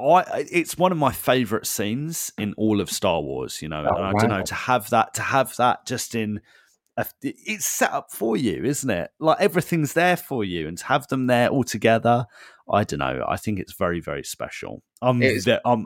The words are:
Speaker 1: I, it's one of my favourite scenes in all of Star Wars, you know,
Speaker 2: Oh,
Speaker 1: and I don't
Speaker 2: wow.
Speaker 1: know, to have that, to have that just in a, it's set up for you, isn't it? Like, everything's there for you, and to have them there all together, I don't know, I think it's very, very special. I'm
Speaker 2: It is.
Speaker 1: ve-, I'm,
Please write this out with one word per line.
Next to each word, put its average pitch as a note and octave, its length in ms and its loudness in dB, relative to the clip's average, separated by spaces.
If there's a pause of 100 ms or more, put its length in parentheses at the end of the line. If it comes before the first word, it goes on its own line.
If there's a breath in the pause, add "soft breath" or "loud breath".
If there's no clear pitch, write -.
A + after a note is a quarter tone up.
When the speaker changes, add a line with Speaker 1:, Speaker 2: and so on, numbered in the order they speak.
Speaker 1:
I, D3 500 2
it's E3+ 280 -2
one F#3 140 2
of E3 60 -2
my C3+ 140 2
favourite B2 540 0
scenes C3 720 -4
in G#2 180 -4
all G#2+ 240 2
of E2+ 100 -4
Star F2 300 0
Wars, C2 400 -6
you D#2 80 -8
know, D2+ 220 -6
Speaker 2:
Oh, - 60 4
Speaker 1:
and F#2 100 -2
I F#2+ 60 0
don't G#2+ 180 4
Speaker 2:
wow. G2+ 80 2
Speaker 1:
know, F#2 60 -2
to - 100 -6
have B2+ 360 0
that, A2+ 240 2
to - 80 -4
have C3+ 340 0
that A#2+ 300 2
just - 280 -6
in G#2+ 260 -2 (560 soft breath)
a, A#2 80 -2 (160)
it's F#3 460 -8
set - 260 0
up - 200 -6
for A3+ 240 -2
you, G2 280 0
isn't C3+ 240 -2
it? F2+ 300 -2
Like, D#3 220 2
everything's F3 520 0
there F3 240 4
for B2+ 260 -4
you, F2 260 -2
and E2+ 100 -10
to - 80 -14
have C#3 220 0
them C3 180 -2
there B2 220 4
all B2+ 160 2
together, A2+ 600 4 (460 loud breath)
I G#2 140 4
don't D2+ 160 -4
know, C2 280 -2
I F#2 80 0
think G#2 220 -4
it's - 160 -10
very, F2 260 0
very C#2+ 240 -8
special. - 580 -10 (200)
I'm B2 200 4
Speaker 2:
It C3 100 4
is. F2+ 120 -2
Speaker 1:
ve-, A2+ 220 2
I'm, A#2+ 200 2